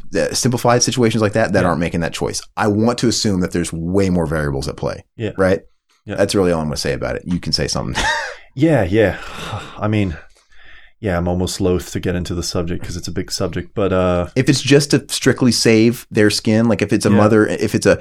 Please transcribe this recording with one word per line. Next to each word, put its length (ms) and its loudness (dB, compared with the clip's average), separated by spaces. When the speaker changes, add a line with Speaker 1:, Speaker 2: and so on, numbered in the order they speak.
Speaker 1:
uh, 160 0
simplified 520 2
situations 360 2
like 120 2
that 200 0
that 100 4
Speaker 2:
Yeah. 60 2
Speaker 1:
aren't 120 0
making 200 -2
that 120 -2
choice. 280 -6
I 120 0
want 300 2
to 100 2
assume 320 0
that 100 -2
there's 220 -4
way 360 0
more 180 0
variables 420 -2
at 80 -8
play. 280 -6
Speaker 2:
Yeah. 200 -6
Speaker 1:
Right? 260 2
Speaker 2:
Yeah. 100 -10
Speaker 1:
That's 220 0
really 160 4
all 80 0
I'm 60 -4
gonna 100 -4
say 160 -4
about 240 -6
it. 100 -10
You 140 -2
can 120 -6
say 140 -4
something. 420 -6
<laughs> 60 -2
Speaker 2:
Yeah, 280 2
yeah. 340 2
<sighs> 280 -12
I 100 -2
mean, 260 0
yeah, 160 -2
I'm 100 -2
almost 320 -2
loath 340 0
to 80 -4
get 140 -4
into 200 -4
the 80 -4
subject 420 -4
'cause 140 -8
it's 100 -10
a 40 -8
big 200 -8
subject, 420 -6
but, 200 0
uh, 320 2
Speaker 1:
If 140 2
it's 100 2
just 300 4
to 180 2
strictly 440 2
save 580 2
their 180 4
skin, 400 2
like, 140 0
if 100 -2
it's 140 2
a 40 4
Speaker 2:
Yeah. 60 4
Speaker 1:
mother, 300 6
if 280 -2
it's 120 0
a 140 4